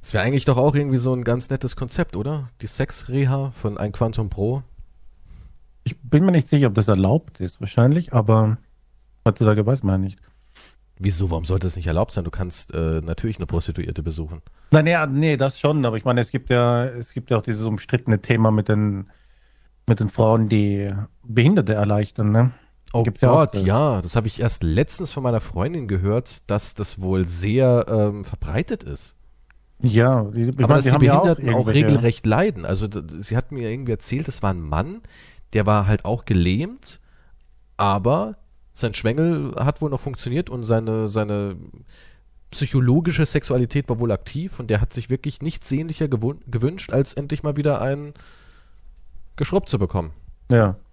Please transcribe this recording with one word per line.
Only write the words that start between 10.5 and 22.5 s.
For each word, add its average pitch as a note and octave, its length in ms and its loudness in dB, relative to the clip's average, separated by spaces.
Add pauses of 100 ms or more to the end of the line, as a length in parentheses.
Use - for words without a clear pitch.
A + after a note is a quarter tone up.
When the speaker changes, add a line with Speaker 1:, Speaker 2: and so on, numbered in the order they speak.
Speaker 1:
Wieso? F#2 320 0
Warum E2 140 -4
sollte F#2 220 -2
es F2 80 -4
nicht F2 140 -6
erlaubt E2+ 240 0
sein? G2 120 -4
Du E2 60 -6
kannst, - 440 -8
äh, D#2+ 260 0
natürlich E2 380 -6
eine F2 80 -6
Prostituierte D#2+ 580 -4
besuchen. D#2 380 -8 (280)
Speaker 2:
Nein, D3+ 140 8
nee, E3+ 120 2 (120)
nee, D3 280 2
das C3+ 220 -2
schon, D3 260 2
aber A2+ 120 0
ich G#2+ 80 -6
meine, B2 160 2
es A2 100 -2
gibt - 200 -6
ja, A#2+ 340 4
es A#2+ 280 -10
gibt - 180 -8
ja A#2 80 4
auch G#2+ 40 0
dieses A2 220 -4
umstrittene A2 580 0
Thema A2+ 300 4
mit G#2+ 160 2
den, G#2 420 0 (800)
mit A#2 100 4
den G#2+ 120 0
Frauen, A2 380 4
die G2+ 440 2 (320)
Behinderte A#2+ 500 4
erleichtern, G#2 560 0
ne? A#2+ 220 4 (400)